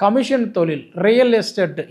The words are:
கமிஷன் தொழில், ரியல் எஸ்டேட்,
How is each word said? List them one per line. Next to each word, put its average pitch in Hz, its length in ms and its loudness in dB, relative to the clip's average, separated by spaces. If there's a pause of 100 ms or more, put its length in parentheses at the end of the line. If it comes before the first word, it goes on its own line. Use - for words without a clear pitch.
கமிஷன் 240 420 0 (120)
தொழில், 160 260 -2 (220)
ரியல் 240 340 4
எஸ்டேட், 165 520 -4